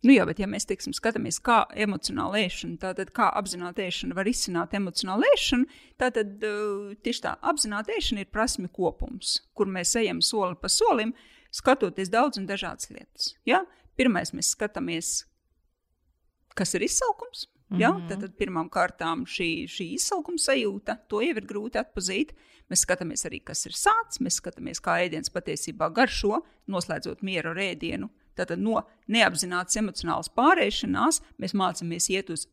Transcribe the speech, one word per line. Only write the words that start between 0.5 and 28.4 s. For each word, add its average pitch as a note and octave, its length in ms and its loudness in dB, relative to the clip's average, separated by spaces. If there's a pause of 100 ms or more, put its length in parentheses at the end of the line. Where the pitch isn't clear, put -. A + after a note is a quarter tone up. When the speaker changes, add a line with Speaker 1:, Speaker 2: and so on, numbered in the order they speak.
Speaker 1:
teiksim, - 280 -6
skatāmies, - 480 -2
kā A#3 320 6
emocionāla G3 720 -2
ēšana, E3+ 320 -8
tātad F#3+ 340 -6
kā G#3+ 220 4
apzināta F3+ 480 -4
ēšana F3 320 -4
var F#3+ 120 0
izsināt F3+ 480 0
emocionālu G3 500 0 (100)
ēšanu, B3+ 300 2 (340)
tātad, A3 460 0
eh, G#3 580 -4
tieši A3 200 -2
tā, - 100 -4 (100)
apzināta G#3+ 540 -2
ēšana A3 240 0
ir F#3+ 60 -6
prasmi G3+ 420 -2
kopums, - 720 -2 (120)
kur G3+ 140 2
mēs F#3 300 0
ejam F#3 260 2
soli F#3+ 320 0
pa - 140 -8
solim, C4 440 4 (380)
skatoties F#3+ 600 2
daudz A#3 280 4
un G3 80 -4
dažādas G3 440 -6
lietas, - 440 -8 (100)
ja? F4+ 200 4 (340)
Pirmais, G3+ 320 2
mēs - 240 0
skatāmies, F3 680 -4 (1300)
kas - 180 0
ir - 80 2
izsalkums, - 640 -2 (240)
ja? F3+ 220 4
Speaker 2:
Mhm. F3 160 -2
Speaker 1:
Tātad G3 280 -8
pirmām F3+ 340 -4
kārtām E3+ 560 -2
šī, E3 400 -4
šī E3+ 280 -8
izsalkuma F4 440 -2
sajūta, G#3+ 600 0 (100)
to G#3+ 120 0
jau D#4 160 0
ir G3+ 100 -6
grūti G#3+ 340 -4
atpazīt. F#3+ 520 -2 (380)
Mēs F3+ 140 2
skatāmies F3+ 400 -2
arī, - 180 -8
kas - 220 -6
ir - 80 -10
sāts, A4+ 480 2
mēs - 220 0
skatāmies, - 380 -10
kā E3+ 200 0
ēdiens E3 320 -2
patiesībā D#3 580 -4
garšo, A#3 520 2 (240)
noslēdzot E3+ 560 -6
mieru E3 320 -4
ar - 20 -6
ēdienu. F#3 540 -4 (240)
Tātad F3+ 260 -4